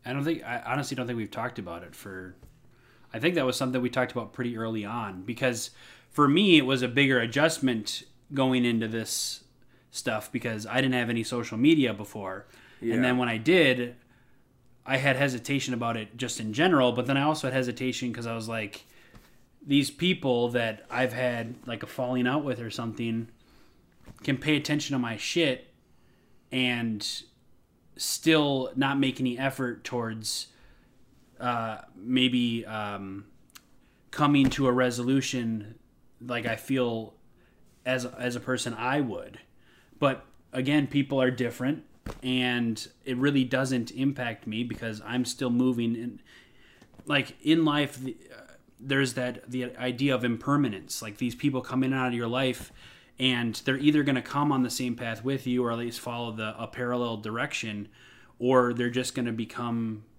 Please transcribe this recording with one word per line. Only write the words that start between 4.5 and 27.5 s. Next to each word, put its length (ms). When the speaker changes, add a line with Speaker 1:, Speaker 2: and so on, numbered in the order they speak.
Speaker 1:
early 300
on, 380
because 460
for 160
me, 300
it 80
was 160
a 80
bigger 320
adjustment 840
going 320
into 240
this 560
stuff 420
because 340
I 100
didn't 180
have 160
any 120
social 360
media 340
before. 540
Speaker 2:
Yeah. 140
Speaker 1:
And 100
then 140
when 100
I 80
did, 600
I 100
had 200
hesitation 580
about 240
it 180
just 240
in 140
general, 380
but 140
then 120
I 40
also 260
had 60
hesitation 560
'cause 160
I 80
was 140
like, 380
these 240
people 600
that 400
I've 240
had, 400
like, 160
a 40
falling 400
out 180
with 160
or 100
something 580
can 140
pay 200
attention 360
to 60
my 180
shit 560
and 680